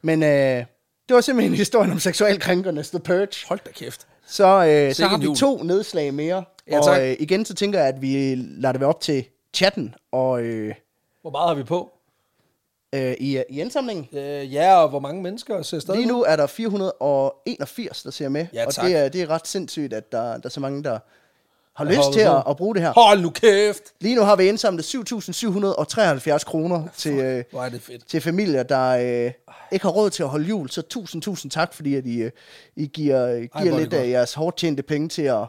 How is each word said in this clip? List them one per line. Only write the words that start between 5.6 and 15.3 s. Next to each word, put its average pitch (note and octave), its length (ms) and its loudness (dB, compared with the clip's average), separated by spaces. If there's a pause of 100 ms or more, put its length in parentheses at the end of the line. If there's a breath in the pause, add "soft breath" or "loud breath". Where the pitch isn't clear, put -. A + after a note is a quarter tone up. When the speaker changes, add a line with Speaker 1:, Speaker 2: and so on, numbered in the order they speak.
Speaker 1:
nedslag E3+ 520 -2
mere. E3+ 300 -4 (240)
Speaker 2:
Ja, D3+ 100 2
Speaker 1:
Og, D3 60 6
Speaker 2:
tak. C#3 180 6
Speaker 1:
øh, C3 160 0
igen, F#3 260 0
så F#3+ 100 -10
tænker G3+ 240 0
jeg, C#3 100 4
at C3+ 140 -4
vi C3+ 320 0
lader B2 380 -4
det C3 80 -2
være C3+ 80 2
op E3+ 120 0
til C#3 240 -2 (300)
chatten, D3+ 400 -2 (180)
og, B2+ 300 -2
øh, A2 320 -6 (480)
Speaker 2:
Hvor D#3+ 80 -14
meget D#3+ 180 -2
har E3 60 0
vi C#3+ 80 -6
på? E3+ 280 -6 (1040)
Speaker 1:
øh, C3 260 -2
i, C3+ 180 -2 (120)
i C#3 100 -10
indsamlingen. A3 480 -6 (100)
Speaker 2:
Øh, C#3 360 -8
ja, F3+ 220 6
og D#3 120 6
hvor C#3 120 -4
mange F#3 220 -8
mennesker G3 400 -8